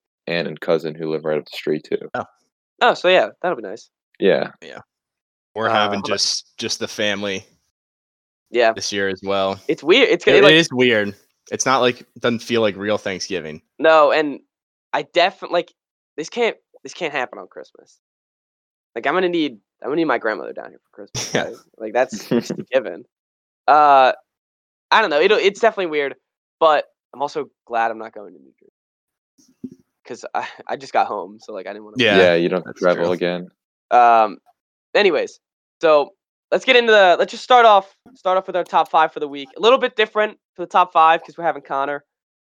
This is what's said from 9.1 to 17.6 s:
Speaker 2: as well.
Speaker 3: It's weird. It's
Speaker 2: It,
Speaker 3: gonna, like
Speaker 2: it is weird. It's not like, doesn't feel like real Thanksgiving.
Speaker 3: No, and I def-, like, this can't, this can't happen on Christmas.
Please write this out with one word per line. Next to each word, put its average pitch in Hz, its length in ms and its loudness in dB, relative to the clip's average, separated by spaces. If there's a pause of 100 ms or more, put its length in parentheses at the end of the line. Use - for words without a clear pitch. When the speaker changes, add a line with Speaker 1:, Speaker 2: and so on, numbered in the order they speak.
Speaker 2:
as 95 140 -8
well. 98 440 -2
Speaker 3:
It's 160 160 -6
weird. 214 260 4
It's 170 180 -2
Speaker 2:
It, 208 40 4
Speaker 3:
gonna, 135 120 6
like 151 100 8
Speaker 2:
it 160 40 6
is 165 140 2
weird. 113 440 0 (360)
It's 107 140 -4
not 131 140 2
like, 123 280 -2 (120)
doesn't 117 200 -2
feel 117 220 -2
like 104 140 -2
real 101 220 -4
Thanksgiving. 87 640 -8 (180)
Speaker 3:
No, 151 320 4
and 147 280 -2 (540)
I 147 100 -4
def-, 175 460 -2
like, 170 240 -4 (440)
this 156 120 -10
can't, 226 280 -4 (260)
this - 100 -18
can't 156 200 -10
happen 123 260 -6
on 90 80 -18
Christmas. - 520 -20 (960)